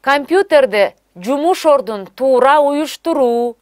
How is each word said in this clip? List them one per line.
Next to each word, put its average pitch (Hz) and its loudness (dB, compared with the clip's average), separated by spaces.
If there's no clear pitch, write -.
Компьютерде 277 0
жумуш 285 -4
ордун 220 -2
туура 262 2
уюштуруу. 277 -2